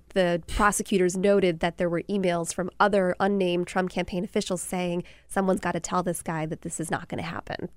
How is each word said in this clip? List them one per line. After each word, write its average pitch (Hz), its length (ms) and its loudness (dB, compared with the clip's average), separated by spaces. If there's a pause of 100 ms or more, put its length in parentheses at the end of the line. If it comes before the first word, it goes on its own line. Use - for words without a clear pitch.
(140)
the 175 320 2
prosecutors 196 720 2
noted 190 440 4
that 170 180 -2
there 180 100 0
were 165 140 -2
emails 180 500 -2
from 185 160 -4 (100)
other 190 400 4
unnamed 185 460 2
Trump 185 240 -2
campaign 180 340 -4
officials 196 380 -4
saying, 180 420 -2 (240)
"Someone's 190 320 2
gotta 175 200 -2
tell 180 240 -2
this 175 180 -4
guy 160 240 -4
that 156 160 -6
this - 180 -8
is 156 120 -4
not - 160 -4
gonna - 160 -6
happen, - 540 -8